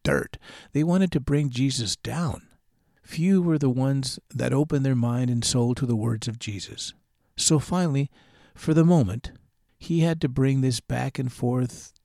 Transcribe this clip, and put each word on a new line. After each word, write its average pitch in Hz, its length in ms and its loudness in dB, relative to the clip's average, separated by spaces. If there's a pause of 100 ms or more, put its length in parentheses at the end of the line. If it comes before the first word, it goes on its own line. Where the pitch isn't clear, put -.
dirt. - 340 -2 (340)
They 151 140 0
wanted 180 260 2
to 151 80 0
bring 143 300 0
Jesus 123 480 -2
down. 131 500 -6 (540)
Few 185 400 2
were 165 180 2
the 143 100 2
ones 131 500 -2 (140)
that 123 200 -2
opened 143 320 0
their 135 100 2
mind 120 340 0
and 117 140 0
soul 123 320 0
to 135 100 -4
the 120 120 0
words 113 320 -4
of 113 100 -10
Jesus. - 540 -10 (420)
So - 240 4
finally, 147 500 0 (460)
for - 180 0
the 160 120 6
moment, 123 460 2 (480)
he 170 220 0
had 165 200 0
to 160 80 0
bring 135 320 2
this 127 180 0
back 127 400 -6
and 127 140 -4
forth 123 580 -4 (140)